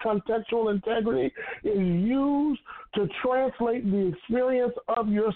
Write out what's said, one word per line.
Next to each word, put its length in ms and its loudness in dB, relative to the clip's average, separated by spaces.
contextual 640 0
integrity, 640 0
is 140 0
used 840 2
to 140 0
translate 680 0
the 180 2
experience 680 0
of 200 0
your 280 4